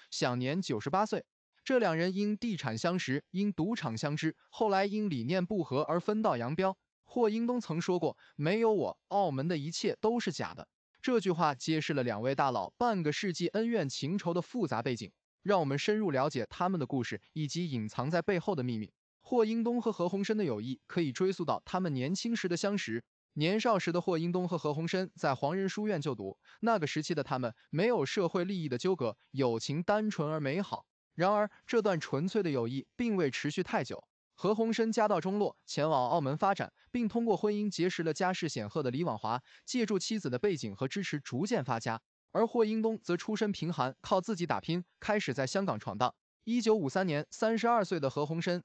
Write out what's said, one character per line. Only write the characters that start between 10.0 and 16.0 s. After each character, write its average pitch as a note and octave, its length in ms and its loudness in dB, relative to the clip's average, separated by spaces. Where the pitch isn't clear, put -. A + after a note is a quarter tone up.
都 A#3 180 2
是 G3+ 120 -2
假 F2 240 -6
的。” - 120 -16
这 B3 160 4
句 F#3 120 0
话 D#3 220 4
揭 D#3 260 0
示 D#3 140 -2
了 C#3 80 2
两 A#2 180 0
位 B2+ 140 2
大 C#3+ 160 4
佬 G#2+ 300 -2
半 A3 240 2
个 D3 80 2
世 F#3 200 -2
纪 E3+ 180 -2
恩 A3 180 0
怨 G#3+ 200 0
情 C#3+ 300 -2
仇 E3+ 160 -2
的 F3 80 0
复 A3+ 240 -4
杂 A#2 160 -2
背 B2 140 0
景， G#2+ 140 -8
让 F#3+ 160 4
我 D#3 60 2
们 C#3 120 0
深 G#3 180 0
入 G#3+ 140 0